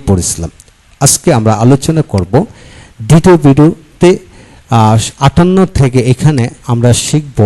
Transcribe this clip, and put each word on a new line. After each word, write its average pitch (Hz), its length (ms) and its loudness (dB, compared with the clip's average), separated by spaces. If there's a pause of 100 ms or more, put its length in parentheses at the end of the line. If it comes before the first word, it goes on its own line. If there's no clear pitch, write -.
পড়েছিলাম। 85 420 -4 (500)
আজকে - 280 -2 (100)
আমরা 110 140 0 (120)
আলোচনা 143 380 0
করব 92 300 -6 (760)
দ্বিতীয় 170 280 4
ভিডিওতে, 147 760 0 (600)
আহ, 113 260 2 (300)
আটান্ন 180 400 0 (120)
থেকে 127 200 0 (140)
এখানে 131 360 0 (180)
আমরা 120 240 0 (160)
শিখব, 151 400 -6